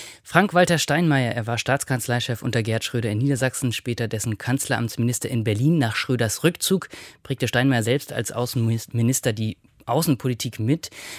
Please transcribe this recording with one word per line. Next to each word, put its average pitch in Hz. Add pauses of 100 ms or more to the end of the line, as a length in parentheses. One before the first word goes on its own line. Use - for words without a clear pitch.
(220)
Frank-Walter 175
Steinmeier, 143
er 113
war 117
Staatskanzleichef 123
unter 117
Gerd 110
Schröder 117
in 104
Niedersachsen, 127
später 117
dessen 107
Kanzleramtsminister 120
in 120
Berlin. 123
Nach 113
Schröders 117
Rückzug 175 (340)
prägte 131
Steinmeier 123
selbst 123
als 117
Außenminister 117
die 110 (300)
Außenpolitik 127
mit. 127 (280)